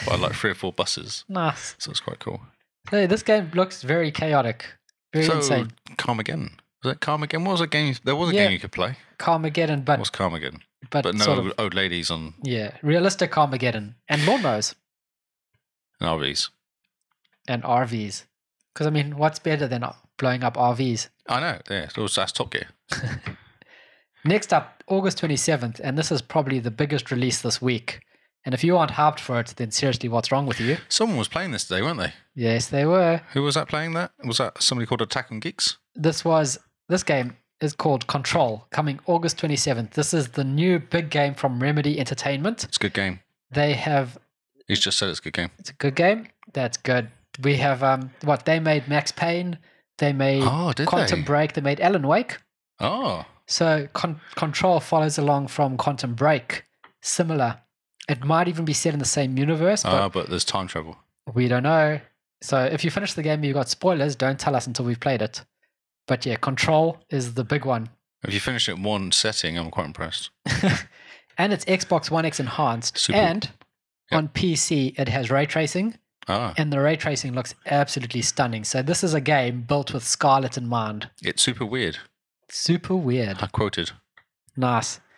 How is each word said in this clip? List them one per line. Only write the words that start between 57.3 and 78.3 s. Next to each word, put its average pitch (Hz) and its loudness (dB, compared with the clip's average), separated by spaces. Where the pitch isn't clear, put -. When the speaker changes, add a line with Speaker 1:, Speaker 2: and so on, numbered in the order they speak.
Speaker 2:
It 131 -2
might 165 4
even 165 -2
be 156 0
set 160 0
in 147 -2
the 139 -2
same 131 0
universe, 160 2
but 90 2
Speaker 1:
Ah, 98 2
but 92 -2
there's 87 -2
time 95 -2
travel. 80 -8
Speaker 2:
we 123 2
don't 123 2
know. 151 4
So 131 2
if 151 0
you 165 0
finish 196 -4
the 160 -4
game, 151 0
you've 139 0
got 135 0
spoilers. 151 0
Don't 131 0
tell 143 0
us 120 -2
until 123 -4
we've 120 -2
played 123 0
it. - -6
But 127 -2
yeah, 117 0
Control 160 2
is 123 -4
the 127 -2
big 143 -2
one. 117 -2
Speaker 1:
If 98 -4
you 101 0
finish 127 -2
it 98 -2
in 95 -8
one 98 -2
setting, 87 0
I'm 82 -4
quite 82 -2
impressed. - -10
Speaker 2:
<laughs> - -20
And 202 2
it's - -2
Xbox 180 0
One 160 2
X 156 -2
enhanced. 120 -2
Speaker 1:
Super. - 2
Speaker 2:
And 196 2
Speaker 1:
Yep. 160 4
Speaker 2:
on 151 0
P 170 0
C, 135 0
it 135 0
has 120 -2
ray 139 4
tracing. 160 -2
Speaker 1:
Ah. 107 -2
Speaker 2:
And 151 0
the 139 2
ray 151 4
tracing 139 -4
looks 123 -4
absolutely 131 0
stunning. 113 0